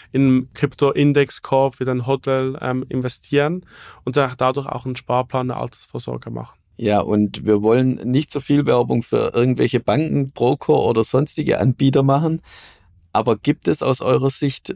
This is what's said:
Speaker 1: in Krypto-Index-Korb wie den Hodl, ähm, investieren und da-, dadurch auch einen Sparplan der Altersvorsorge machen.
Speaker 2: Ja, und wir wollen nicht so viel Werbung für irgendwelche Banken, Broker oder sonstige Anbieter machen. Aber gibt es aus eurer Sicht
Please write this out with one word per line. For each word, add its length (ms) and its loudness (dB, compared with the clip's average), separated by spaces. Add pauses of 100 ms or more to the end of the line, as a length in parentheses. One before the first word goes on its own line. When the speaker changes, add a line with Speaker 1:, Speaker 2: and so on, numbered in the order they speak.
(120)
Speaker 1:
in 420 2
Krypto-Index-Korb 1300 0
wie 60 -6
den 200 -2
Hodl, 560 -2
ähm, 280 -4
investieren 760 -2 (380)
und 140 -4
da-, 200 0
dadurch 300 -2
auch 180 -10
einen 120 -8
Sparplan 500 -2
der 100 -6
Altersvorsorge 720 -10
machen. 300 -14 (180)
Speaker 2:
Ja, 220 2
und 440 0
wir 200 2
wollen 400 2
nicht 280 -2
so 80 -6
viel 280 0
Werbung 340 2
für 320 -2
irgendwelche 460 2
Banken, 500 0
Broker 480 0
oder 260 2
sonstige 560 -2
Anbieter 440 2
machen. 400 0 (720)
Aber 220 2
gibt 300 -2
es 160 0
aus 180 0
eurer 300 0
Sicht 440 -4